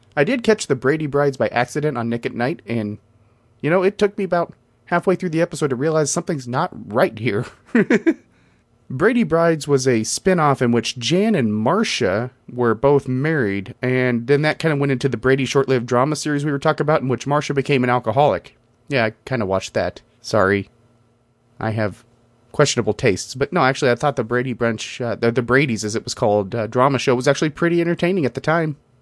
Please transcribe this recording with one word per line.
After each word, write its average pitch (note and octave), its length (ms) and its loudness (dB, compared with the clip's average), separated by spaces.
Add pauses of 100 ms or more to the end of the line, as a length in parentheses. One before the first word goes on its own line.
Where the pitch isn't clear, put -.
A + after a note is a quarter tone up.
(160)
I D3 80 4
did A#3 180 -2
catch A3 240 0
the C#3+ 80 0
Brady D3 320 -2
Brides C#3+ 300 0
by A#2 120 0
accident C#3+ 480 -2
on A#2 120 -4
Nick A#2 180 -4
at - 80 -6
Night, A#2 320 -4
and, G#2+ 320 -4 (640)
you C#3+ 100 -2
know, F3+ 140 2
it G3+ 120 0
took G3+ 220 0
me G3+ 60 -2
about F3 280 -2 (340)
halfway F3 280 0
through F3+ 140 -6
the D#3+ 120 -2
episode D3+ 300 -2
to B2 60 -2
realize D#3 340 0
something's D3 380 -6
not C#3 240 -2 (200)
right A2+ 240 2
here. G#2+ 300 -2 (260)
<laughs> - 1160 -2
Brady G3+ 320 2
Brides E3 460 0
was C3+ 180 2
a A#2 160 2
spin-off D3+ 580 0
in A#2+ 120 2
which A#2 260 -2
Jan F#3 380 0
and A2+ 180 0
Marcia A#2+ 800 0 (200)
were A#2+ 220 2
both C#3 320 2
married, B2+ 720 -2
and B2 460 0
then C#3+ 160 2
that D3+ 160 -2
kinda D#3+ 180 0
went C#3+ 140 0
into C3+ 180 0
the A#2 80 -2
Brady C3 280 2
short-lived C3 420 2
drama C3 300 2
series D3 280 -2
we D#3 60 -2
were C#3+ 80 -2
talking D3+ 260 0
about, D3+ 180 2
in B2+ 60 -4
which B2 180 -2
Marcia D3 280 -2
became C#3 300 2
an B2 60 2
alcoholic. A#2+ 680 0 (320)
Yeah, C3 160 2
I A2 80 -2 (120)
kinda A#2 220 -2
watched F#2+ 280 -2
that. F#2 280 -4 (180)
Sorry. G2 480 2 (920)
I A2 100 -2
have G#2+ 340 -6 (460)
questionable A#2 440 0
tastes. - 420 -2
But C3 160 -4
no, F3+ 80 0
actually, C3 320 2
I - 20 4
thought C#3 220 -2
the B2 80 -2
Brady B2 300 -2
Bunch, A2+ 460 -4
uh, A#2 140 -4
the, A#2 160 0
the B2 120 0
Brady's, B2 420 2
as G#2+ 100 -4
it A#2 80 -2
was - 120 -8
called, G#2 420 0
uh, A2 100 -4
drama B2+ 320 2
show C3 160 2
was A#2+ 140 0
actually D3+ 220 0
pretty E3+ 300 0
entertaining E3+ 440 0
at B2 100 -2
the - 60 -8
time. D#3 360 -2 (260)